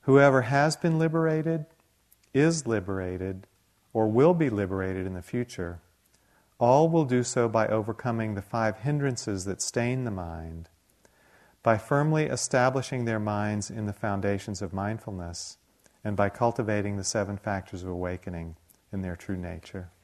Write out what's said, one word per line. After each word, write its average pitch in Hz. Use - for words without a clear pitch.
Whoever 135
has 143
been 160
liberated, 160
is 151
liberated, 95
or 110
will 131
be 160
liberated 95
in 95
the 90
future, 90
all 135
will 160
do 127
so 120
by 110
overcoming 110
the 98
five 110
hindrances 127
that 98
stain 127
the 117
mind, 82
by 113
firmly 151
establishing 127
their 113
minds 104
in 107
the 104
foundations 101
of 90
mindfulness, 95
and 104
by 101
cultivating 104
the 95
seven 101
factors 95
of 92
awakening 87
in 98
their 90
true 95
nature. 87